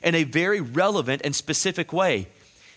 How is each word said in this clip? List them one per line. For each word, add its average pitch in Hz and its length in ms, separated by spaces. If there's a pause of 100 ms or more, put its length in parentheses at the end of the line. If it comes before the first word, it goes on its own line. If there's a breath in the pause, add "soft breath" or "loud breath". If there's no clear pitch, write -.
in 165 140
a 160 80
very 175 380
relevant 139 640
and 143 100
specific 175 560
way. 160 380 (480 loud breath)